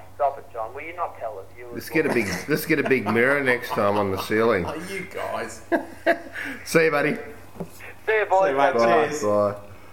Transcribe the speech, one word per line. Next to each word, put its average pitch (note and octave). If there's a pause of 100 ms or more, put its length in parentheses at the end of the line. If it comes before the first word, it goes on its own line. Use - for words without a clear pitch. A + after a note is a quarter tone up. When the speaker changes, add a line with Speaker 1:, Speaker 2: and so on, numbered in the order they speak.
(140)
Speaker 1:
stop C3+
it, A2
John. A2+
Will D3
you E3
not E3+
tell A2
us? F#2+ (100)
You A#2+
Speaker 2:
Let's A#2
Speaker 1:
as -
Speaker 2:
get D#3
a C#3+
Speaker 1:
well. -
Speaker 2:
big, A2 (200)
let's D3
get D#3
a C3+
big A#2
mirror C3
next B2
time G#2
on G2+
the F#2+
ceiling. A2
Speaker 3:
<laughs> E2+
Oh, D2+ (160)
you F#2
guys. G#2
Speaker 2:
<laughs> -
See E3
you, D#3+
buddy. D3 (920)
Speaker 1:
See A3
you, G3+
boys. F#3+
Speaker 3:
See F#3+
you, C3+
mate. C#3
Speaker 2:
Bye. A#2
Speaker 3:
Cheers. D3
Speaker 2:
Bye. G#2 (380)